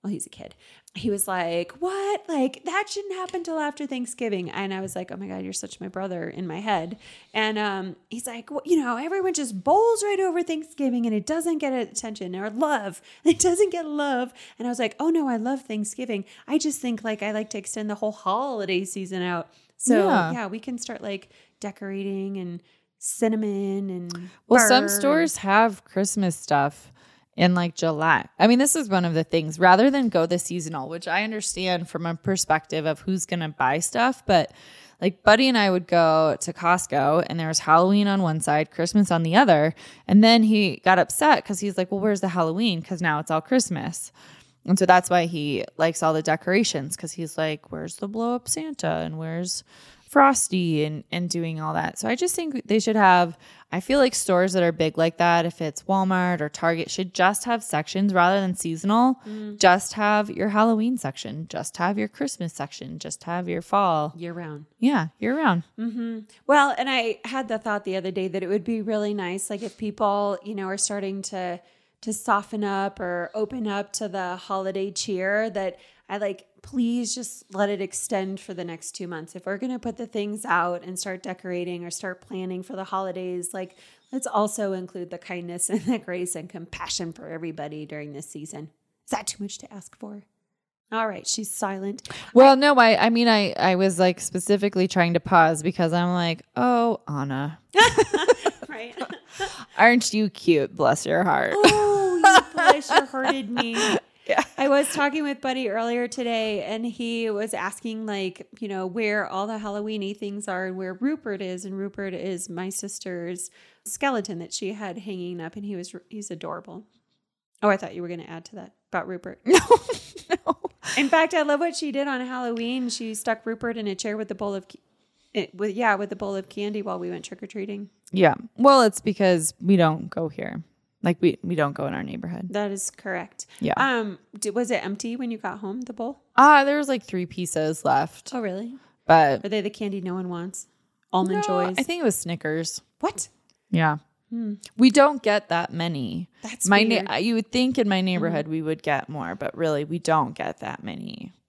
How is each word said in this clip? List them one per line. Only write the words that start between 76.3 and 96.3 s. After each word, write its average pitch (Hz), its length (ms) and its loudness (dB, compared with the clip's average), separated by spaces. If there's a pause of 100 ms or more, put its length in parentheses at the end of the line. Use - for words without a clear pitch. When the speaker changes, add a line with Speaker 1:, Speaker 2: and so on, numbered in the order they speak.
Speaker 1:
please 240 520 -2
just - 300 -12 (100)
let 202 160 0
it 202 120 -4
extend 190 580 -4
for - 140 -14
the 175 120 -8
next 165 280 -12
two 180 140 -10
months. 170 280 -10
If 180 100 -14
we're 196 120 -6
gonna 254 220 -6
put 233 180 -8
the 233 100 -10
things 208 380 -6
out 175 380 0
and 180 140 -10
start 185 260 -8
decorating 180 640 -8
or 175 60 -12
start 185 300 -10
planning 185 420 -8
for 202 120 -14
the 190 100 -8
holidays, 185 680 -6
like, 185 220 -10 (360)
let's 262 160 -6
also 208 460 -2
include 180 360 -10
the 175 80 -12
kindness 175 520 -6
and 208 120 0
the 233 180 -2
grace 180 360 -6
and 170 140 -12
compassion 170 640 -10
for 151 160 -18
everybody 156 560 -10
during 147 280 -12
this 139 160 -14
season. 151 400 -14 (360)
Is - 60 -10
that 214 160 -6
too - 160 -10
much 202 160 -10
to - 140 -20
ask - 260 -20
for? 208 240 -16 (680)
All 220 160 -2
right, 190 200 -8
she's 214 260 -4
silent. 196 540 -6 (260)
Speaker 2:
Well, 269 220 12
no, 285 200 4
I, 226 300 6
I 233 40 4
mean, 233 180 4
I, 208 260 4
I 185 220 2
was, 185 240 2
like, 185 200 4
specifically 190 680 0
trying 175 260 2
to 170 60 4
pause 160 420 6
because 165 320 0
I'm 175 200 2
like, 170 300 -2 (120)